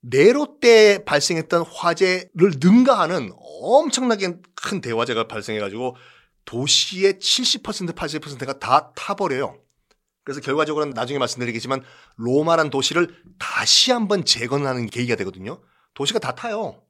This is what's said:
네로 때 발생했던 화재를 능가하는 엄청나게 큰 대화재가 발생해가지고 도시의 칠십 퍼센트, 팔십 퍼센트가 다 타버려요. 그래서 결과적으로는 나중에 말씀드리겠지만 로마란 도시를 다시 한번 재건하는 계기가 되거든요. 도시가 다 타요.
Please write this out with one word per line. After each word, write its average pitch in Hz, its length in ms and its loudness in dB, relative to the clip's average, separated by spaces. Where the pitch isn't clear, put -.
네로 185 580 2
때 220 460 8
발생했던 165 580 0
화재를 180 960 0
능가하는 180 800 4
엄청나게 220 1000 0
큰 - 280 -8
대화재가 113 480 -2
발생해가지고 110 680 -6
도시의 190 800 -2
칠십 - 420 -2
퍼센트, 185 300 -8
팔십 156 280 -8
퍼센트가 135 380 -10
다 147 380 2
타버려요. 147 640 -6
그래서 143 180 -10
결과적으로는 147 540 -2
나중에 123 240 -4
말씀드리겠지만 120 640 -4
로마란 151 560 0
도시를 156 440 -2
다시 - 540 0
한번 214 340 0
재건하는 127 600 -2
계기가 120 300 -2
되거든요. 95 440 -10
도시가 143 240 -4
다 131 160 -4
타요. 226 560 -8